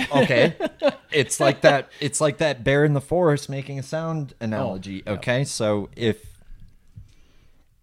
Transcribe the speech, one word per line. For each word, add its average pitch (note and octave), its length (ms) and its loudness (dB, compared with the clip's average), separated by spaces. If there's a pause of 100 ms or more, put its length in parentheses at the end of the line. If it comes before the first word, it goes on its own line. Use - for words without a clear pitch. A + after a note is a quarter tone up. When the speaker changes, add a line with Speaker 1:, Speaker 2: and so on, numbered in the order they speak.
(140)
Speaker 1:
okay. D#3+ 480 4
Speaker 2:
<laughs> E4 60 -2 (460)
Speaker 1:
It's C#3+ 280 0
like C#3 200 4
that, C#3+ 280 4 (100)
it's C#3+ 220 -4
like D3 160 2
that C3+ 260 -2
bear C#3+ 220 4
in D3 80 4
the C#3 80 0
forest D#3 480 0
making C#3 300 -8
a C3 40 -8
sound D#3+ 560 -6
analogy, G2+ 640 -6
Speaker 2:
Oh, G#2 60 -4
yeah. G2 80 -2
Speaker 1:
okay? B2+ 240 -2
So G#2+ 520 -2
if, - 420 -4 (1500)